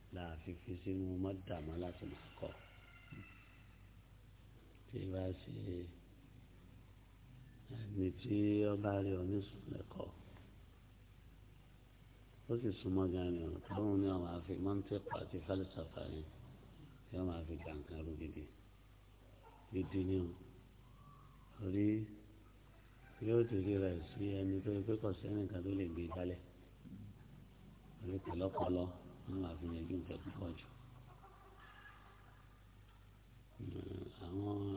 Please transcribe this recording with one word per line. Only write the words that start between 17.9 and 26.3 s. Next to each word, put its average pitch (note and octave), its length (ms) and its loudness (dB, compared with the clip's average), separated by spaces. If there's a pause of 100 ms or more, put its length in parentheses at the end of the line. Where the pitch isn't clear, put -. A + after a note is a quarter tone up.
rú D#2+ 140 -4
gidi. D2+ 300 -6 (1200)
Gidi F#2 340 2
ni F#2+ 180 6
o. F2 100 4 (1200)
Torí G2+ 360 6 (1300)
yóò A2+ 260 8
ti A#2 140 4
rí G2 200 6
rẹ̀ F#2 280 6
sí - 260 -2
ẹni G2 280 4
tó G2 200 2
pé G2+ 160 2
kò A2 160 2
sẹ́nìkan G2+ 500 0
tó F#2 100 0
lè G2 160 4
gbé E2 200 0
dálẹ̀. F2 340 0 (1500)